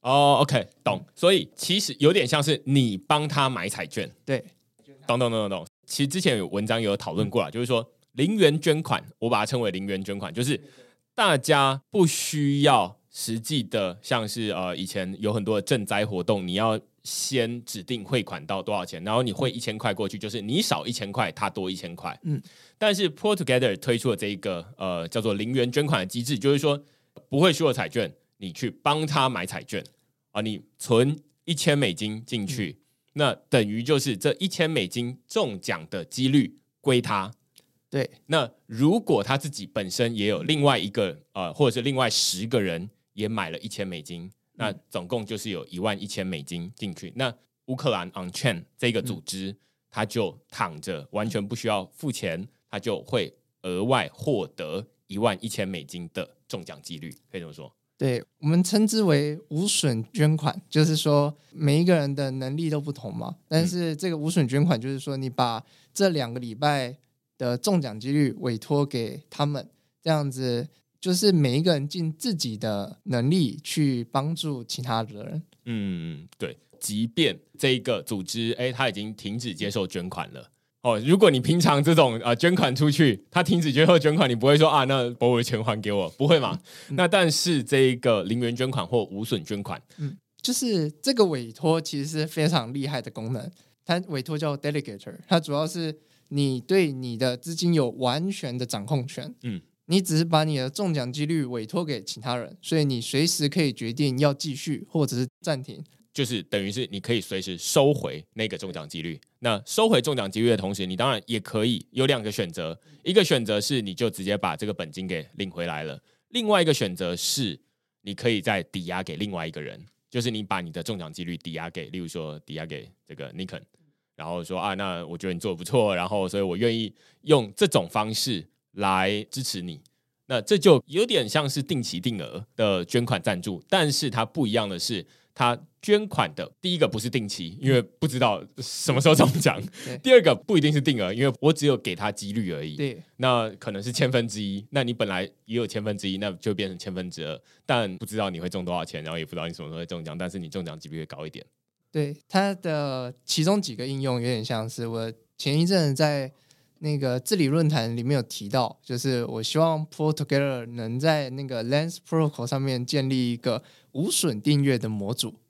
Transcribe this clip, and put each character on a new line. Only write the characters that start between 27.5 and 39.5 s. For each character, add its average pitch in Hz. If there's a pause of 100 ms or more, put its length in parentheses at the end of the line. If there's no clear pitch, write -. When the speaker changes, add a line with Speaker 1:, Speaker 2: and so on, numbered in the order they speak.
Speaker 1:
输 151
的 123
彩 98
券， 98 (240)
你 92
去 117
帮 151
他 143
买 95
彩 82
券 - (480)
啊， 104
你 110 (160)
存 127 (240)
一 170
千 147
美 107
金 107
进 104
去， 104
Speaker 2:
嗯。 - (300)
Speaker 1:
那 143 (160)
等 117
于 110
就 143
是 135
这 143
一 190
千 165
美 117
金 120 (100)
中 127
奖 82
的 87
几 131
率 135 (200)
归 123
他。 107 (560)
Speaker 2:
对。 139 (180)
Speaker 1:
那 156 (160)
如 147
果 127
他 131
自 147
己 -